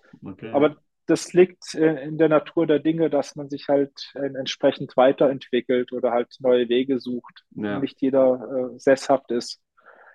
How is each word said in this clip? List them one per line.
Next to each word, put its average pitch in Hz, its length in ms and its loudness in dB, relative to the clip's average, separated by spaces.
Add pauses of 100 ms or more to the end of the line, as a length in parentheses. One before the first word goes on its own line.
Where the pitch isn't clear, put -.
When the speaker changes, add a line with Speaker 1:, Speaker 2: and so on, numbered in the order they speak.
(240)
Speaker 1:
Okay. 110 280 -14
Speaker 2:
Aber 147 240 0 (300)
das - 260 -2
liegt, - 420 -2
äh, 156 300 0
in 156 140 -10
der 160 100 4
Natur 156 380 0
der 147 140 2
Dinge, 160 300 0
dass 139 260 -4
man 143 140 -12
sich 143 180 -12
halt, 143 460 -2
äh, 139 120 -6 (120)
entsprechend 135 580 -2
weiterentwickelt 127 960 2
oder 123 200 -2
halt 120 280 -2
neue 123 280 2
Wege 131 320 0
sucht. - 440 -12 (120)
Speaker 1:
Ja. 104 240 -4
Speaker 2:
Nicht - 220 -6
jeder, 127 720 0
äh, 123 40 -20
sesshaft 135 520 0
ist. - 300 -6 (540)